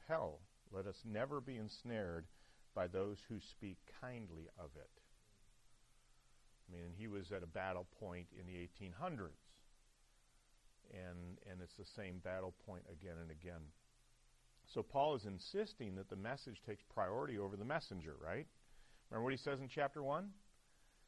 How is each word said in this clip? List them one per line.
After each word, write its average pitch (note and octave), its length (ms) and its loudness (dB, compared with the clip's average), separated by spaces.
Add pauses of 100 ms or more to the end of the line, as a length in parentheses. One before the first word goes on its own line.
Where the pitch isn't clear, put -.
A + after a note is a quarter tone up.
hell. G#2+ 320 2 (320)
Let G2 160 0
us F#2+ 180 -4
never B2+ 340 2
be B2+ 180 -4
ensnared G#2 680 0 (480)
by F#2 140 6
those F#2+ 320 4 (100)
who A2 100 -2
speak F#2+ 380 -6 (240)
kindly G#2 460 -6 (100)
of D#2 180 -8
it." C#2+ 140 -12 (1800)
I F2 120 -10
mean, F2 200 -2
he G#2+ 100 -2
was G2+ 260 0
at F#2 100 0
a F2 40 -4
battle F#2 380 2 (140)
point F2+ 280 -4 (120)
in F2+ 80 -6
the F2+ 100 -4
eighteen F2 400 -6
hundreds. A#2+ 460 -2 (1500)
And, F2 440 -4 (140)
and F2+ 100 -6
it's E2+ 140 -8
the G#2 80 -8
same F#2 360 -4
battle F#2 340 0 (120)
point F2+ 240 -6
again E2+ 320 -6
and E2 80 -6
again. E2 300 -6 (1080)
So - 160 2
Paul C#3+ 340 8
is B2+ 100 0
insisting F#3+ 720 0
that F#2+ 140 -2
the A2 60 -2
message A2+ 500 -2
takes G#2+ 260 -4
priority A2+ 460 4
over G2+ 200 2
the G#2 80 0
messenger, F#2+ 540 0
right? F#2+ 280 0 (640)
Remember A2+ 140 4
what C3+ 80 6
he C3 40 2
says C#3 220 4
in C3+ 80 -2
chapter D3 340 4
one? D3+ 280 4 (800)